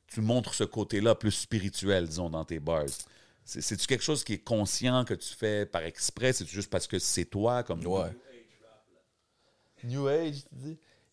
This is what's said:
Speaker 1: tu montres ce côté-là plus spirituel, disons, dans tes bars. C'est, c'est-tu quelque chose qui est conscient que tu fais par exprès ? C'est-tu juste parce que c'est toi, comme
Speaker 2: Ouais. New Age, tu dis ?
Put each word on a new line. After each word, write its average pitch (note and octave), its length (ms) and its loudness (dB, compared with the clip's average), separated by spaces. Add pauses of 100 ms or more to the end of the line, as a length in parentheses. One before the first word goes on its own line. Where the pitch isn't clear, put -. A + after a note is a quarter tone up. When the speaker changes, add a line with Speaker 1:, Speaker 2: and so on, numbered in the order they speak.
Speaker 1:
tu - 140 -6
montres A2+ 340 2
ce A2 100 0
côté-là G#2+ 520 2
plus G#2+ 160 2
spirituel, F#2+ 760 0
disons, E2 240 -4
dans D#2+ 140 -4
tes D#2+ 160 -6
bars. D#2 240 0 (600)
C'est, - 160 -10
c'est-tu - 260 -2
quelque B2+ 180 0
chose D3+ 180 0
qui G#2+ 120 -4
est F#2 100 -4
conscient A#2+ 600 2
que G#2 100 -2
tu - 200 -6
fais G#2+ 320 2
par E2+ 160 -2
exprès ? A#2+ 500 0
C'est-tu F#2+ 220 -4
juste G2+ 160 -4
parce F#2 160 0
que F#2+ 140 -2
c'est - 240 0
toi, A#2+ 400 0
comme E2+ 200 -4
Speaker 2:
Ouais. F2 260 0 (1700)
New C3 240 -2
Age, D3 440 0
tu C3+ 60 -18
dis ? D3+ 220 -10 (340)